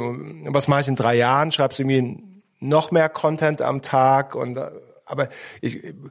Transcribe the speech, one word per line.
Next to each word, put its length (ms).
was 220
mache 140
ich 60
in 80
drei 200
Jahren? 360
Schreibst 280
du 40
irgendwie 400
noch 320
mehr 180
Content 520
am 200
Tag? 540
Und, 240
aber 240
ich 160